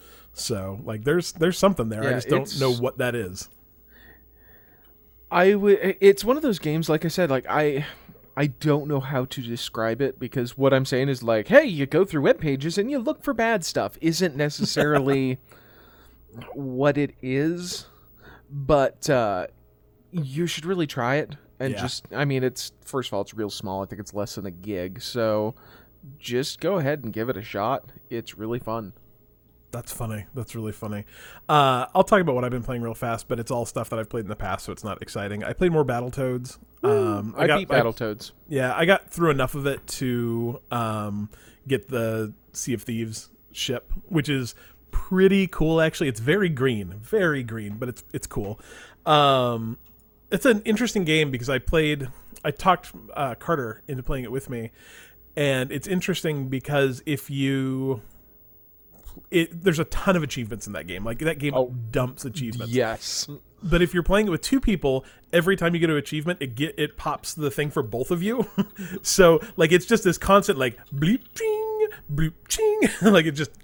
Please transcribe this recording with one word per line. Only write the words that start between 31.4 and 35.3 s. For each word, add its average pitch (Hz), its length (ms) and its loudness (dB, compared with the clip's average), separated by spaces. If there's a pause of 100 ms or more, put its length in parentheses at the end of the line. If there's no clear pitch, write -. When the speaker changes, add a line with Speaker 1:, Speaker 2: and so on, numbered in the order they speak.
Speaker 1:
Uh, 135 460 4
I'll 190 100 6
talk 208 160 6
about 156 140 2
what 123 100 0
I've 123 60 -2
been 123 140 -4
playing 123 180 -6
real 117 120 -6
fast, 117 340 -6
but 123 100 -2
it's 113 120 -6
all 120 140 -2
stuff - 260 -8
that 117 80 -4
I've 110 120 -6
played 117 140 -4
in 90 40 -12
the 104 80 -8
past, 95 300 -6
so 104 60 -10
it's - 120 -14
not 101 160 -8
exciting. 104 440 -8